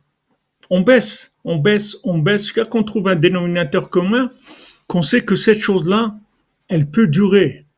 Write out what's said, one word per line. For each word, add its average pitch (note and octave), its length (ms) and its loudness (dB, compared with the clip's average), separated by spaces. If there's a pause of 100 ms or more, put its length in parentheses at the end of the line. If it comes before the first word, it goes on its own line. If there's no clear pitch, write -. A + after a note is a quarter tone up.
(680)
On F#3 120 0
baisse, - 640 0
on E3 140 -4
baisse, G#3 460 0
on F3 140 -2
baisse, G3+ 260 0
jusqu'à A3+ 220 -4
qu'on A#3 180 -2
trouve F#3+ 260 -4
un F#3 60 2
dénominateur F3 760 -2
commun, A3 400 0 (580)
qu'on F3 140 -2
sait A#3 240 0
que G3 100 0
cette G#3+ 240 2
chose-là, G3+ 580 -2 (520)
elle D3+ 200 0
peut A3+ 180 2
durer. F3+ 580 2 (120)